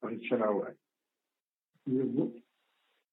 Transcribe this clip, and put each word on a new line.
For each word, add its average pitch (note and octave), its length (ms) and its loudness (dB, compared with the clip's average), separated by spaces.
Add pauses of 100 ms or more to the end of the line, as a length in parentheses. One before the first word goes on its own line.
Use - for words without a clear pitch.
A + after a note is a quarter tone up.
разочарование. G#2+ 760 0 (1080)
Любовь. B2+ 560 0 (720)